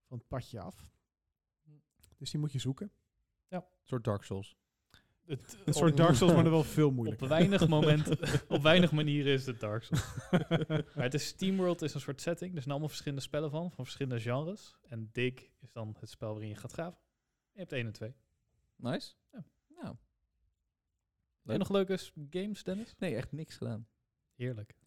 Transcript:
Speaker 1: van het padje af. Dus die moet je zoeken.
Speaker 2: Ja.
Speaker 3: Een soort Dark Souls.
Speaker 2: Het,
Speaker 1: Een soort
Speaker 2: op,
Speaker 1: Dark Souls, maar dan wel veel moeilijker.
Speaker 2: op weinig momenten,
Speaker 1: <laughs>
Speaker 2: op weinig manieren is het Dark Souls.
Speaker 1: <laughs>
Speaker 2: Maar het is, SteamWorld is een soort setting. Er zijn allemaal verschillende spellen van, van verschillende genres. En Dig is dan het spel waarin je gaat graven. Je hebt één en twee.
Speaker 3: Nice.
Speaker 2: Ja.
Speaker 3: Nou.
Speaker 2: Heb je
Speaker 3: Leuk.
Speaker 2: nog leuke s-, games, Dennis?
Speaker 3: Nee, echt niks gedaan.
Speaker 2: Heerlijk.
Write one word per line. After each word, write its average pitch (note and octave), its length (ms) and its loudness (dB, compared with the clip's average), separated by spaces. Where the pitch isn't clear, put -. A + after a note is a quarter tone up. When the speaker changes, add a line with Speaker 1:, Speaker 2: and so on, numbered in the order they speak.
Speaker 1:
van B2 140 -14
het - 100 -16
padje B2 320 -8
af. - 300 -16
Dus - 140 -12
die D3+ 100 -4
moet D3 120 -4
je C3+ 60 -4
zoeken. C3+ 340 -6
Speaker 2:
Ja. F#3 80 -10
Speaker 3:
Een F3 80 -8
soort A#2+ 220 -6
Dark G2+ 180 0
Souls. - 340 -10
Speaker 2:
Het, - 380 -10
Speaker 1:
Een D3+ 100 0
soort D#3+ 160 6
Speaker 2:
op, C#3+ 60 4
Speaker 1:
Dark E3 180 8
Souls, E3+ 200 8
maar E3+ 80 8
dan E3 100 6
wel D#3+ 120 4
veel D3+ 260 4
moeilijker. A2+ 340 -2
Speaker 2:
op C3 60 -2
weinig E3+ 380 6
momenten, D3+ 500 4
Speaker 1:
<laughs> - 200 -2
Speaker 2:
op C#3+ 60 0
weinig E3 300 8
manieren D3 400 2
is C3 140 0
het A#2+ 140 -6
Dark G#2+ 220 -4
Souls. - 320 -2
Speaker 1:
<laughs> D#3 440 0
Speaker 2:
Maar C3+ 100 -2
het C3 100 0
is, C#3 120 -2
SteamWorld F#3 560 0
is D3 120 -4
een C#3+ 60 -6
soort C3+ 200 -10
setting. F3+ 340 -4
Er D#3+ 40 -6
zijn C3 120 -6
allemaal D3 180 -4
verschillende C#3 340 -6
spellen D3+ 280 -4
van, E3 220 -6
van B2+ 120 -10
verschillende B2 360 -4
genres. C#3+ 600 -4
En A2+ 300 -12
Dig B2+ 460 -4
is - 140 -20
dan A2 280 -12
het A2 100 -16
spel A2 200 -10
waarin G#2+ 180 -8
je G#2+ 80 -10
gaat - 160 -14
graven. E3+ 260 -10
Je A3 60 -20
hebt F3 140 -12
één A#2+ 140 -4
en G#2+ 60 -8
twee. A2 220 -12
Speaker 3:
Nice. - 380 -6
Speaker 2:
Ja. A3+ 120 -16
Speaker 3:
Nou. D#4 180 -14
Speaker 2:
Heb - 100 -10
je - 80 -18
Speaker 3:
Leuk. C3 80 0
Speaker 2:
nog F#3+ 120 -2
leuke F#3+ 260 2
s-, - 160 -12
games, G3 320 -8
Dennis? G3+ 360 -8
Speaker 3:
Nee, E3+ 160 -4
echt B2 180 -6
niks D3+ 240 -12
gedaan. A2+ 300 -8
Speaker 2:
Heerlijk. B2 400 -8